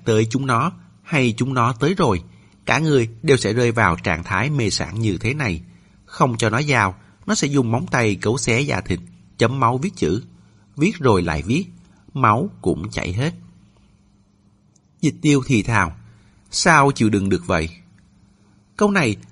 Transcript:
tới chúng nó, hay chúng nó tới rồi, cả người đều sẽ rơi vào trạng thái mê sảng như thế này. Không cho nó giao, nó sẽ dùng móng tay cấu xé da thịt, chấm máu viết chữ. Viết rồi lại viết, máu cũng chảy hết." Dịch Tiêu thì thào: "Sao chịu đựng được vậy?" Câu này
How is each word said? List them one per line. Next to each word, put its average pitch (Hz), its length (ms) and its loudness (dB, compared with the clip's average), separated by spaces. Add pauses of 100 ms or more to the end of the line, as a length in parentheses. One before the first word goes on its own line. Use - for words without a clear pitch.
tới 113 240 4
chúng 135 160 -2
nó, 131 260 0 (320)
hay 127 340 0
chúng 131 160 -2
nó 123 200 0
tới 143 200 0
rồi, 127 300 0 (420)
cả 127 140 0
người 139 300 2 (120)
đều 147 160 4
sẽ - 160 -2
rơi 120 180 2
vào 104 320 2
trạng 82 200 -2
thái 98 260 -2
mê 127 200 -2
sảng 90 300 -6
như 104 180 -2
thế 113 160 -4
này. 117 280 -4 (440)
Không 123 320 -2
cho 113 120 0
nó 110 80 0
giao, 123 380 0 (300)
nó 208 100 -2
sẽ 143 120 0
dùng 135 240 0
móng 127 200 -2
tay 113 240 0
cấu 104 220 -2
xé 123 240 0
da 135 200 -2
thịt, 87 180 -4 (380)
chấm 120 220 0
máu 123 180 2
viết - 180 -4
chữ. 90 280 -2 (540)
Viết 185 220 0
rồi 107 220 4
lại 78 200 -2
viết, 123 240 -2 (480)
máu 131 360 2 (120)
cũng 90 280 -2
chảy - 240 -6
hết." 143 200 -2 (1700)
Dịch 151 200 0
Tiêu 143 260 4
thì 113 160 2
thào: 95 320 0 (560)
"Sao 143 400 4
chịu 113 180 2
đựng 98 200 0
được 90 180 0
vậy?" 82 220 0 (1080)
Câu 208 140 2
này 139 260 0 (140)